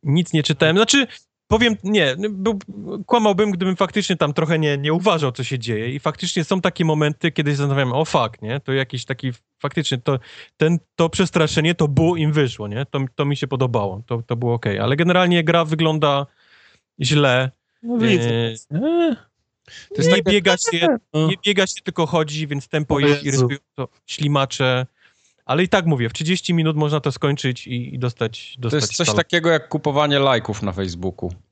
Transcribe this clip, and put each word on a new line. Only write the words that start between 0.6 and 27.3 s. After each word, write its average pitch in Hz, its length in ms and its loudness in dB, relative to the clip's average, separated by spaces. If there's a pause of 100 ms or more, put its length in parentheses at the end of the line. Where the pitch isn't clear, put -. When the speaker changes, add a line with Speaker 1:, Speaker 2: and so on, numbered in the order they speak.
Speaker 1:
Znaczy, 226 320 4 (400)
powiem, 220 360 2
nie, 180 320 2 (140)
był, 202 300 -2 (460)
kłamałbym, 214 460 2
gdybym 185 240 0
faktycznie 190 400 -2
tam 147 180 0
trochę 160 260 0
nie, 147 180 0
nie 147 160 -2
uważał, 165 380 2
co 127 120 -8
się 127 160 -6
dzieje 113 360 -4
i 143 40 -8
faktycznie 165 440 -4
są 190 180 0
takie 175 240 0
momenty, 151 460 0
kiedy 147 200 -2
się 143 60 0
zastanawiam, 139 360 0
o 151 120 0
fuck, 117 360 -2
nie? 117 180 -6
To 135 140 -4
jakiś 131 320 -4
taki, 131 260 -6 (280)
faktycznie 139 380 -2
to, 131 220 -2 (380)
ten, 165 220 2 (160)
to 165 140 2
przestraszenie, 165 680 2
to 156 120 0
bu 160 280 4
im 151 180 0
wyszło, 123 340 0
nie? 117 180 -6
To, - 140 -6 (160)
to 147 100 -2
mi 143 120 -2
się 139 100 -4
podobało, 117 580 -2
to, 117 160 -6
to 117 140 -6
było 120 180 -2
okej. 107 260 -2
Ale 120 160 2
generalnie 175 480 4
gra 170 220 2
wygląda 156 600 0 (760)
źle. 131 500 2 (320)
Speaker 2:
No 233 140 -4
widzę. 185 320 2
Speaker 1:
E, 117 240 -2 (200)
Speaker 2:
Eee. 311 420 0 (720)
Speaker 3:
To 403 80 -12
jest - 120 2
Speaker 1:
nie 494 80 6
Speaker 3:
takie 415 140 0
Speaker 1:
biega 392 240 4 (160)
się, 175 160 0 (260)
Speaker 2:
No. 156 140 2
Speaker 1:
nie 190 80 2 (100)
biega 190 220 2
się, - 160 -10
tylko 175 220 -2
chodzi, 156 420 -2
więc 143 200 -6
tempo 151 280 -2
Speaker 2:
O 139 40 0
Speaker 1:
jest 147 240 2
Speaker 2:
Jezu. 135 240 2
Speaker 1:
irytująco - 460 -8 (120)
ślimacze. 135 800 0 (600)
Ale 151 180 0
i 190 60 0
tak 190 160 2
mówię, 123 240 0
w - 40 -10
trzydzieści 175 400 -2
minut 160 240 0
można 151 220 0
to 143 120 -2
skończyć 139 560 -4